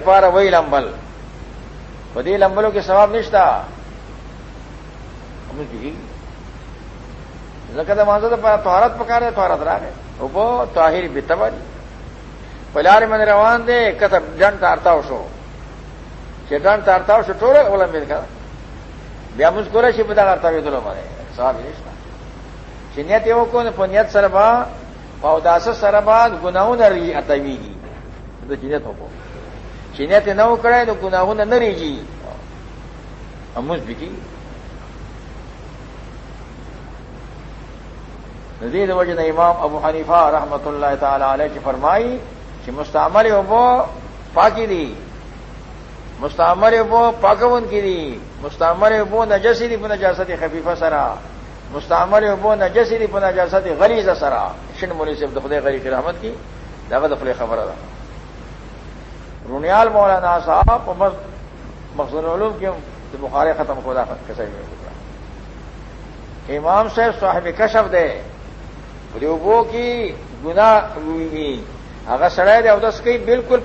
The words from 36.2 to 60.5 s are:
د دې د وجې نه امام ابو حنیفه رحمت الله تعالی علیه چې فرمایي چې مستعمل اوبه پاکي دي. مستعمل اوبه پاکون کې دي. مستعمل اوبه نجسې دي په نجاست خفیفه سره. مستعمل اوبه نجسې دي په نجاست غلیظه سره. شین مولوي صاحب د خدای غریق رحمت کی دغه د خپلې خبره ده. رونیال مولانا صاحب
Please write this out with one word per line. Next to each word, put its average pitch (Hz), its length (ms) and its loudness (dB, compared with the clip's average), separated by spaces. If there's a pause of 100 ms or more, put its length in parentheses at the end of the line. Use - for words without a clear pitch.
د - 20 -8 (100)
دې 196 160 0
د - 20 0
وجې 180 260 0
نه 165 120 0
امام 170 340 4
ابو 151 160 -2
حنیفه 156 500 4
رحمت 147 380 -2
الله 143 280 -2
تعالی 139 280 0
علیه 135 320 0
چې 123 80 -12
فرمایي 185 560 0 (460)
چې - 40 -10
مستعمل 156 640 4
اوبه 226 540 4 (480)
پاکي 220 320 4
دي. 160 300 -4 (1200)
مستعمل 180 540 4
اوبه 226 380 4 (100)
پاکون 226 500 4
کې 208 100 0
دي. 160 380 -4 (240)
مستعمل 170 500 2
اوبه 214 320 0
نجسې 226 440 2
دي 226 80 -2
په 208 100 -8
نجاست 185 420 0 (120)
خفیفه 160 340 -4
سره. 143 420 0 (560)
مستعمل 175 500 2
اوبه 208 320 2
نجسې 214 440 2
دي 220 80 0
په 196 120 -4
نجاست 190 480 0 (120)
غلیظه 202 340 4
سره. 120 380 -2 (280)
شین 180 120 -6
مولوي 156 240 -4
صاحب 147 200 -6
د 139 80 -4
خدای 143 160 -2
غریق 135 260 -2
رحمت 135 360 -2
کی 226 120 -8 (560)
دغه 135 180 2
د 147 60 -2
خپلې 131 260 -2
خبره 113 260 -4
ده. 87 100 -10 (1700)
رونیال 180 400 4
مولانا 185 560 4
صاحب 233 400 4